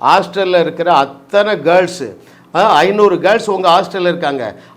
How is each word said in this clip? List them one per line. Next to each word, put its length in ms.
ஹாஸ்டல்ல 580
இருக்கிற 340
அத்தனை 640
கேர்ள்ஸு, 600
ஆ, 60
ஐந்நூறு 480
கேர்ள்ஸ் 320
உங்க 180
ஹாஸ்டல்ல 300
இருக்காங்க. 560